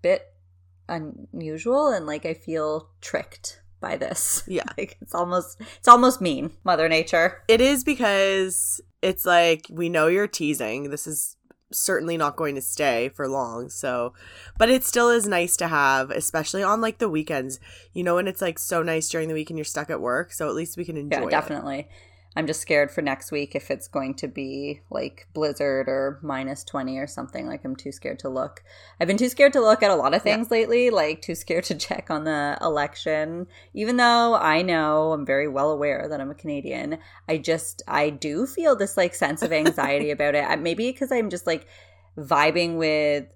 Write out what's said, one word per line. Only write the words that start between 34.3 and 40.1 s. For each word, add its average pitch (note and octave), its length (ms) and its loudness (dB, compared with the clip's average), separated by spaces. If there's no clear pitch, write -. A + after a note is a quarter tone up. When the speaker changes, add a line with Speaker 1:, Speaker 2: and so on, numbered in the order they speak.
Speaker 1:
I E3 300 4
know, D#3+ 500 2
I'm D3 140 -4
very C#3 200 2
well C#3 220 0
aware D3 400 0
that D3+ 100 -6
I'm C#3 120 -8
a - 20 -12
Canadian, C#3+ 640 -6
I D#3+ 80 0
just, D#3+ 500 -4
I D3 220 2
do D3+ 380 -4
feel D#4+ 280 2
this, G3 220 -2
like, F3+ 160 2
sense D#3+ 300 -2
of E3 100 -2
anxiety D3 560 2
Speaker 2:
<laughs> D3 80 -4